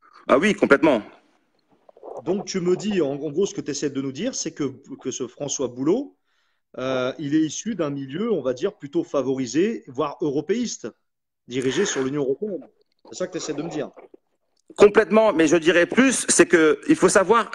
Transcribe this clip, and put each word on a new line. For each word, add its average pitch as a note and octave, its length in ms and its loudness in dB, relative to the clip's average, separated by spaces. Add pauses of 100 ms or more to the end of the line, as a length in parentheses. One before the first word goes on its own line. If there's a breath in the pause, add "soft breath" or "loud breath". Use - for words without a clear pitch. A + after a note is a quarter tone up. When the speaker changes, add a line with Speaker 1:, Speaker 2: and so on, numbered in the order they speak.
(300 soft breath)
Speaker 1:
Ah B2 80 6
oui, F#3+ 160 2
complètement. D3+ 480 2 (1200)
Speaker 2:
Donc, F#3+ 220 -2
tu F#3+ 160 -4
me F3+ 160 2
dis, G3 240 -2
en, C#3 100 0
en C#3+ 180 -6
gros, E3 160 0
ce - 80 -4
que - 60 -10
tu D3 120 -6
essaies C#3+ 180 -4
de C3 120 -6
nous C3+ 120 -6
dire, G3+ 200 -6
c'est - 200 -8
que, C3+ 200 -4 (280)
que C3 100 -8
ce A#2+ 160 -8
François C3+ 400 -6
Boulot, D3+ 480 -2 (640)
euh, B2+ 420 -4
il D3 160 -2
est D#3 60 4
issu D#3 340 -6
d'un D#3+ 140 -4
milieu, C#3+ 420 -6
on E3+ 100 -2
va B2+ 120 -2
dire, D3 240 -6
plutôt D#3+ 260 -4
favorisé, C3+ 840 -2
voire C#3+ 340 -6
européiste, D#3 680 -4 (600)
dirigé C3 360 -2
sur C#3+ 160 -2
l'Union C3+ 200 -4
européenne. D3 440 -6 (440)
C'est - 80 -18
ça F3+ 100 -6
que - 60 -14
tu E3 60 -8
essaies D3+ 140 -8
de C#3+ 100 -8
me E3+ 60 -10
dire. C3+ 220 -8 (840)
Speaker 1:
Complètement, G#3 560 6
mais D#3+ 160 4
je E3 80 6
dirais E3+ 280 4
plus, A#3+ 440 2
c'est - 160 6
que D#3 420 4
il D#3 80 4
faut F3 140 4
savoir G3+ 460 2